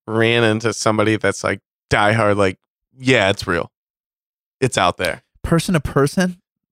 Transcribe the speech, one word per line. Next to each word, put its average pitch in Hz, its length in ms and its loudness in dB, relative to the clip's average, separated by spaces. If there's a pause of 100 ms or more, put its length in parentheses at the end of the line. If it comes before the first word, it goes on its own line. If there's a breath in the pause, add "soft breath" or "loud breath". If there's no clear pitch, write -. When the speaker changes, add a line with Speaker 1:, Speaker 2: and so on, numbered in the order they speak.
Speaker 1:
ran 113 380 2
into 110 280 0
somebody 107 440 0
that's, 98 260 -2
like, 101 160 -4 (300)
diehard, 104 480 2
like, 95 200 0 (400)
"Yeah, 123 320 2
it's - 160 -4
real. 85 260 -4 (880)
It's 127 160 -2
out 90 200 0
there." 87 240 -4 (220)
Speaker 2:
Person 165 300 -2
to 156 80 0
person? 180 580 -2 (320)